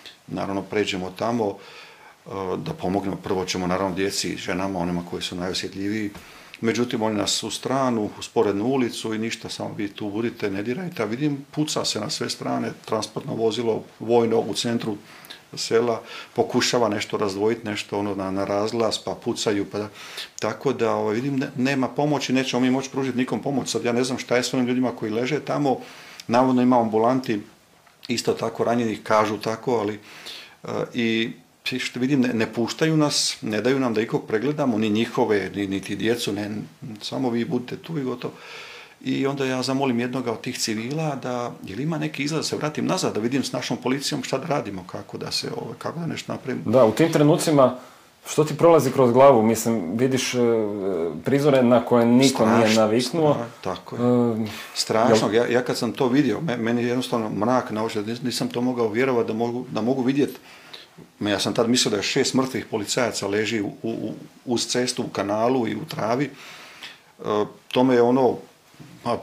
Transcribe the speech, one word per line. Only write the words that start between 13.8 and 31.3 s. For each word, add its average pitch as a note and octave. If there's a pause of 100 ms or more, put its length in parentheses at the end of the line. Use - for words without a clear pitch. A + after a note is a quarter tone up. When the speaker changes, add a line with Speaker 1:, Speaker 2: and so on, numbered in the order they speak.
Speaker 1:
vojno A#2
u G2
centru A2+ (600)
sela, A2+ (340)
pokušava A#2+
nešto G#2
razdvojiti, G#2+
nešto, G#2
ono, G2+
na, F#2+
na G2
razglas, G#2+
pa F#2+
pucaju, G#2
pa G#2
da, G#2 (500)
tako A2+
da, A2+
ovaj, G#2+
vidim, C3+
ne, C#3
nema C3
pomoći, C#3+
nećemo B2+
mi B2+
moći C3+
pružiti C3
nikom B2+
pomoć. C3+
Sad -
ja A#2+
ne B2
znam B2+
šta -
je B2
s -
onim B2+
ljudima B2
koji G#2+
leže B2+
tamo, C#3+ (500)
navodno B2
ima B2
ambulanti, A2+ (680)
isto A#2
tako A2
ranjenih, A2+
kažu G#2+
tako, A2+
ali, G#2 (640)
e, - (260)
i A2+ (460)